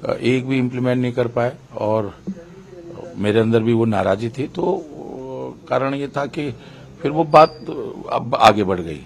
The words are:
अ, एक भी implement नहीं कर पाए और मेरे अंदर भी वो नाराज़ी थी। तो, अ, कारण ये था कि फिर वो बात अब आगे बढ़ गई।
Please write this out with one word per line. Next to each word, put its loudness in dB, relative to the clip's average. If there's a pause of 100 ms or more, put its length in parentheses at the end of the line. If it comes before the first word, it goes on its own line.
अ, -2
एक 0
भी 0
implement 0
नहीं -2
कर 0
पाए -2 (200)
और -2 (1000)
मेरे 2
अंदर 4
भी 2
वो 2
नाराज़ी 0
थी। -6
तो, -6
अ, -8
कारण 0
ये -4
था -4
कि -6 (500)
फिर -2
वो 2
बात 8 (600)
अब -2
आगे 6
बढ़ 0
गई। -8